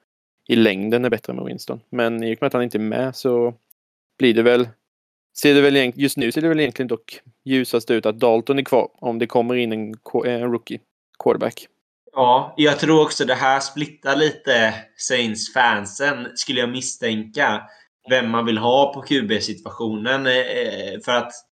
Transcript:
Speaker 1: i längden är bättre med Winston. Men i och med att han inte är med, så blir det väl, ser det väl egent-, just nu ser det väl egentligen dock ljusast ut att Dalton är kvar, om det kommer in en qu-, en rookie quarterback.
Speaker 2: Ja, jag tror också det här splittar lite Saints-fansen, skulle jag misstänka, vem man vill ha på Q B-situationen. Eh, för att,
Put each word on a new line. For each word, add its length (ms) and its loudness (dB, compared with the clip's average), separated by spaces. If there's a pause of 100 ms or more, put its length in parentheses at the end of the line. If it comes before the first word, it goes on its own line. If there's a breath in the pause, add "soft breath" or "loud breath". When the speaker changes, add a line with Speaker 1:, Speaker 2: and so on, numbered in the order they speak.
(480)
Speaker 1:
i 80 2
längden 480 2
är 60 0
bättre 220 -4
med 120 -8
Winston. 360 -10 (100)
Men 320 -2
i 120 -2
och 60 -8
med 60 0
att 60 0
han 100 0
inte 160 -2
är 20 0
med, 360 -4
så 380 0 (640)
blir 160 4
det 80 4
väl, 260 4 (680)
ser 160 4
det 60 8
väl 160 4
egent-, 200 2
just 200 0
nu 160 0
ser 100 -2
det 60 2
väl 120 2
egentligen 280 -2
dock 320 -8 (240)
ljusast 460 0
ut 160 2
att 140 -2
Dalton 380 2
är 60 -2
kvar, 240 2 (100)
om 200 -4
det 80 0
kommer 280 0
in 180 -2
en 240 -6
qu-, 300 -4
en 260 -2
rookie 280 -8 (380)
quarterback. 480 -2 (460)
Speaker 2:
Ja, 440 2
jag 220 2
tror 240 6
också 220 0
det 100 0
här 260 2
splittar 560 -4
lite 580 2 (220)
Saints-fansen, 1400 -2
skulle 260 -4
jag 100 -2
misstänka, 920 -4 (480 loud breath)
vem 200 2
man 160 0
vill 120 0
ha 360 2
på 80 -12
Q 200 -2
B-situationen. 1040 -4
Eh, 800 -2
för 80 -2
att, 200 0 (220)